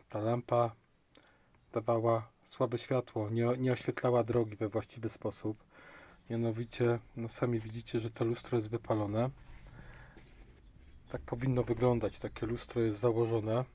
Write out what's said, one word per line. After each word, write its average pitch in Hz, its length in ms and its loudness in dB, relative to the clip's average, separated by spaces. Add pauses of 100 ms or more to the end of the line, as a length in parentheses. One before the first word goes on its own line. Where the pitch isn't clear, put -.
ta 107 100 -6
lampa 117 560 2 (1000)
dawała 113 560 2 (160)
słabe 120 340 -2
światło, 117 520 -2
nie, 117 140 2 (140)
nie 127 140 4
oświetlała 120 520 2
drogi 113 320 0
we 110 120 -2
właściwy 110 400 -4
sposób. - 560 -6 (680)
Mianowicie, 117 680 0 (180)
no, 117 120 -6
sami 120 320 -2
widzicie, 113 400 -6
że 113 100 -4
to - 140 -2
lustro 117 340 -2
jest 107 120 -4
wypalone. 110 600 0 (1800)
Tak 123 80 -6
powinno 123 420 0
wyglądać, 117 560 2
takie - 280 -6
lustro 117 340 -2
jest 107 180 2
założone. 113 640 2 (100)